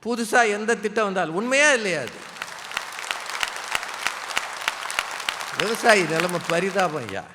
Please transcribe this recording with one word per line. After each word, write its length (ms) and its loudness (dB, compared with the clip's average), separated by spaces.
புதுசா 360 4
எந்த 280 2
திட்டம் 240 2
வந்தாலும் 320 0
உண்மையா 280 6
இல்லையா? 260 0
அது 120 -10
விவசாயி 400 6
நிலைமை 240 2
பரிதாபம் 520 0
ஐயா 180 -6